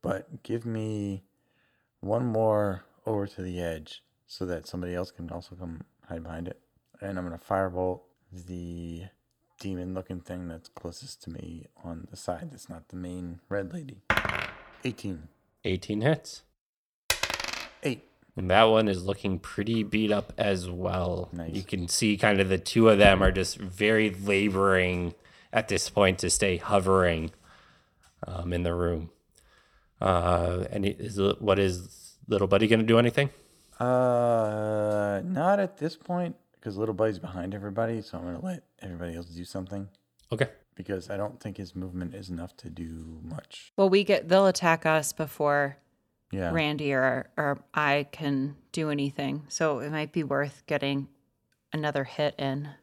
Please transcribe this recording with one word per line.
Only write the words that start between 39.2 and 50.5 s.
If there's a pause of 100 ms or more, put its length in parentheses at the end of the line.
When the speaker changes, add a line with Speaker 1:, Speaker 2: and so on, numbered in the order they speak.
Speaker 1:
do
something. (420)
Speaker 2:
Okay. (260)
Speaker 1:
Because
I
don't
think
his
movement
is
enough
to
do
much.
Speaker 3:
Well,
we
get,
they'll
attack
us
before (540)
Speaker 1:
Yeah.
Speaker 3:
Randy
or,
or (100)
I
can (160)
do
anything.
So
it
might
be
worth